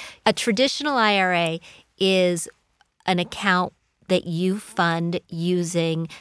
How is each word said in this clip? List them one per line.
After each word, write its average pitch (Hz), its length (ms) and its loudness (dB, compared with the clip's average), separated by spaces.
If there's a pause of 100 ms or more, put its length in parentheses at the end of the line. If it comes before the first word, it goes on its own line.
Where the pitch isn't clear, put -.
(260)
A 220 80 4
traditional 262 640 0
I 208 200 4
R 185 140 2
A 170 280 0 (360)
is 185 500 2 (600)
an 185 120 2
account 180 540 0 (360)
that 185 180 0
you 180 320 0
fund 170 600 -2 (120)
using 170 760 -2 (120)